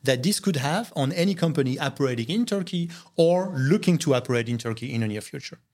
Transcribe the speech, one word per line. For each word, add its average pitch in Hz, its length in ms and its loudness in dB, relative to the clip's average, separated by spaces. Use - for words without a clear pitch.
that 127 180 2
this 190 180 0
could 180 180 0
have 156 380 -2
on 139 160 0
any 185 220 0
company 139 460 0
operating 127 500 -2
in 226 160 0
Turkey 175 440 -4
or 180 420 4
looking 165 400 4
to 151 160 2
operate 123 340 0
in 120 100 -2
Turkey 117 360 -6
in 117 80 0
the 110 60 0
near 107 140 -4
future. - 380 -14